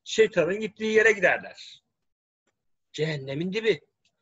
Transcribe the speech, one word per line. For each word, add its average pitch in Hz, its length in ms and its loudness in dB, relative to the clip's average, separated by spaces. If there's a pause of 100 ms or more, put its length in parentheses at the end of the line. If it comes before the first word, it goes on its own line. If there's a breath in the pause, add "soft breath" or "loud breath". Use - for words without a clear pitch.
şeytanın 202 560 2
gittiği 220 340 -4
yere 220 180 6
giderler. 131 720 -4 (1080)
Cehennemin 151 640 -6
dibi. 220 280 -2 (400)